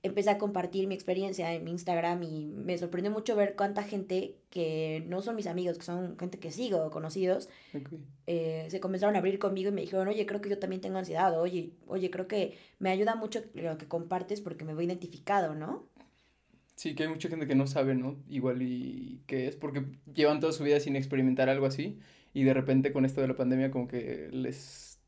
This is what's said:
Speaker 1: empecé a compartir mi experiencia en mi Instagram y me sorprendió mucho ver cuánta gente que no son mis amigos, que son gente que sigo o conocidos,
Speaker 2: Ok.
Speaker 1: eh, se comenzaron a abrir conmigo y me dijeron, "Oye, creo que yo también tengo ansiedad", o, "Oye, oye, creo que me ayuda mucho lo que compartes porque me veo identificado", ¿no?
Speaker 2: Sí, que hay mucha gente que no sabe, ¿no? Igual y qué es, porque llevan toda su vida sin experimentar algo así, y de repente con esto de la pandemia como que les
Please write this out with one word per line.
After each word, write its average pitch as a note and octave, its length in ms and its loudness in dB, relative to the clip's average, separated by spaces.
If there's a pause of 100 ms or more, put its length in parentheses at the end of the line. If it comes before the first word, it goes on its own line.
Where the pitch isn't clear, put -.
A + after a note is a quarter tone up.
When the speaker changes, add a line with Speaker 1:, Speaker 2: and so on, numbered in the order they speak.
Speaker 1:
empecé G3 260 2
a G3+ 80 4
compartir F#3+ 500 -2
mi G3 80 -2
experiencia F#3 600 -2
en E3 100 -6
mi E3 60 -6
Instagram F3 540 0
y D#3 240 -6
me D3+ 280 -4
sorprendió F3 340 -2
mucho G#3+ 260 0
ver G3+ 200 4
cuánta G3+ 280 0
gente F#3+ 520 -4 (140)
que D#3+ 580 -2
no F#3 140 -2
son A3+ 140 -4
mis G3+ 100 -4
amigos, F3 320 -2
que E3+ 80 -14
son F3 320 -4
gente F3+ 200 -6
que E3 140 -8
sigo F#3+ 320 0
o D#3 60 -2
conocidos, D#3+ 580 0 (260)
Speaker 2:
Ok. C#3 140 -8 (380)
Speaker 1:
eh, D#3+ 420 -2
se F3+ 120 -4
comenzaron F#3+ 360 2
a F3+ 40 4
abrir F#3+ 180 2
conmigo G3 320 2
y - 20 0
me F#3+ 80 0
dijeron, F#3+ 280 0
"Oye, G#3 180 0
creo G#3 160 -4
que G3+ 80 -4
yo G3 80 0
también F#3 240 -4
tengo F#3+ 160 -2
ansiedad", E3+ 400 4
o, - 40 2
"Oye, F3+ 300 0 (140)
oye, F#3 240 -2
creo F#3 180 -4
que G3 300 0 (200)
me F#3+ 120 2
ayuda G#3+ 260 4
mucho A3 240 -4 (140)
lo D#3+ 240 -4
que D#3 100 -14
compartes F3+ 540 -2
porque D#3+ 240 -8
me D#3 80 -4
veo D#3+ 120 -2
identificado", F3 680 0
¿no? - 320 -6 (920)
Speaker 2:
Sí, D#3 180 -4
que D3+ 80 -2
hay D#3 60 2
mucha D#3+ 200 -4
gente D#3+ 200 -2
que C3+ 80 4
no C#3 100 6
sabe, C3+ 300 2
¿no? C3 180 -2 (140)
Igual B2+ 340 0
y B2+ 640 -6
qué C3 220 -2
es, C3+ 80 -6
porque C#3 280 -4 (300)
llevan D3 240 6
toda D#3+ 140 2
su C#3+ 100 -2
vida C#3+ 160 6
sin C#3+ 160 0
experimentar C3 540 4
algo C3+ 180 4
así, C3+ 320 -2 (340)
y C3+ 120 2
de C3+ 100 8
repente C3+ 380 4
con C3+ 120 4
esto C3+ 160 2
de C3 60 4
la B2+ 80 2
pandemia C3 380 2
como B2 160 -2
que B2 420 -6
les - 760 -8